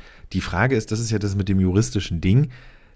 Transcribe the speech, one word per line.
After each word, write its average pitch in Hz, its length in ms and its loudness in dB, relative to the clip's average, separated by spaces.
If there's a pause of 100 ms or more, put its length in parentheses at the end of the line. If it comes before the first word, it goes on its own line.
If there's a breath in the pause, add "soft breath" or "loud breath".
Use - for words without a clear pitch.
(320 loud breath)
die 95 80 -2
Frage 110 360 0
ist, - 160 -4
das 110 80 -2
ist 113 100 -2
ja 110 80 0
das 101 160 -2
mit 98 140 -2
dem 98 100 2
juristischen 92 640 0
Ding, 117 300 4 (460 loud breath)